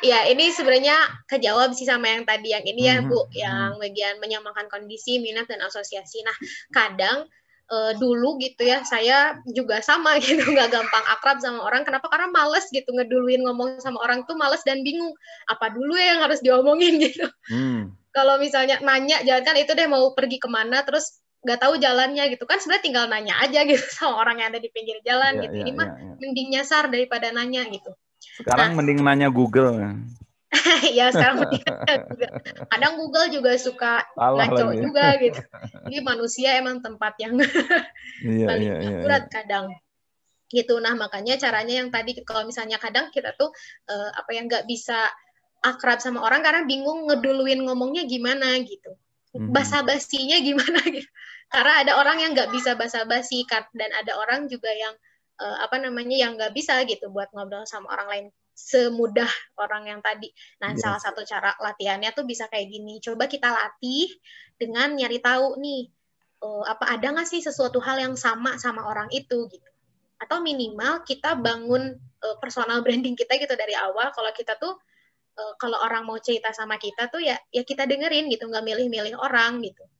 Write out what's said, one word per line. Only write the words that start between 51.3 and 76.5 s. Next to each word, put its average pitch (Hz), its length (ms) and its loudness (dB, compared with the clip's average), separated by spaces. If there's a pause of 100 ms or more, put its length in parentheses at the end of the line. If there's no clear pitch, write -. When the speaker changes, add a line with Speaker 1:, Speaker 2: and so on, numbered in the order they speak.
Speaker 1:
Karena 277 320 4
ada 269 160 4
orang 294 240 4
yang 320 120 0
nggak 226 200 2
bisa 247 240 0
basa-basi, 233 680 -2
kan, 226 280 -2
dan 214 200 -6
ada 214 200 -4
orang 247 320 -2
juga 240 240 -8
yang, 220 240 -6 (480)
eh, 208 220 -8
apa 240 180 -4
namanya, 247 360 -4
yang 233 200 0
nggak 214 160 -4
bisa 277 320 0
gitu 208 240 -8
buat 196 240 -8
ngobrol 202 320 -12
sama 196 240 -14
orang 202 200 -6
lain 202 160 -6 (280)
semudah 233 720 0 (320)
orang 208 320 -6
yang 208 80 -12
tadi. 214 320 -6 (320)
Nah, 202 80 -4
Speaker 2:
Yes. 220 80 -4
Speaker 1:
salah 208 240 -4
satu 214 240 -8
cara 202 320 -2
latihannya 208 560 -4
tuh 285 80 -6
bisa 233 240 -8
kayak 202 240 -6
gini. 214 320 -16
Coba 233 240 -4
kita 269 240 -2
latih 254 640 -4 (400)
dengan 240 400 -2
nyari 240 240 -2
tahu 254 400 2
nih, 277 320 -8 (480)
eh, 214 320 -8
apa 220 140 -4 (100)
ada 226 120 -4 (120)
nggak 339 80 -4
sih 339 160 -6
sesuatu 254 400 -2
hal 269 160 -2
yang 262 160 -4
sama 240 480 -2
sama 220 240 -6
orang 214 240 -6
itu 247 400 -4
gitu. - 200 -20 (520)
Atau 320 160 -4
minimal 269 640 -4
kita 285 320 -4
bangun, 240 640 -2
eh, - 400 -10
personal 240 480 -4
branding 247 320 0
kita 240 240 0
gitu 269 160 -4
dari 214 160 -4
awal. 202 400 -2
Kalau 220 160 -4
kita 220 320 -8
tuh, 370 160 -8 (560)
eh, 214 240 -12
kalau 233 240 -4
orang 226 240 -4
mau 220 160 -8
cerita 220 320 -4